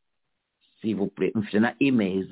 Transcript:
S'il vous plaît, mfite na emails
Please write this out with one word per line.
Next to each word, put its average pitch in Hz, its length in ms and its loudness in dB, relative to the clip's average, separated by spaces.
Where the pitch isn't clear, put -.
S'il 107 140 -2
vous 95 180 -2
plaît, 95 220 -2
mfite 104 260 -2
na 120 180 2
emails 101 520 2